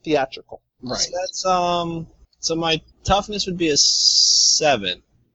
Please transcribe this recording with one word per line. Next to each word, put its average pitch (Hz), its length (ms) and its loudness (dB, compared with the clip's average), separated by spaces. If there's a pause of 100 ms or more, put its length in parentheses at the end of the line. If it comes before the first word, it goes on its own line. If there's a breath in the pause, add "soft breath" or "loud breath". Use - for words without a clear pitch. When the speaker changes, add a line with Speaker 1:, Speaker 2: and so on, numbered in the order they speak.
Speaker 1:
theatrical. - 580 -4 (200)
Speaker 2:
Right. 123 180 -6
Speaker 3:
So - 100 -2 (120)
that's, 185 240 -8
um, 175 600 -2 (340)
so 165 140 -2
my 165 260 0 (240)
toughness 202 400 0
would 180 120 -6
be 165 120 0
a 143 80 0
seven. - 1200 2 (320)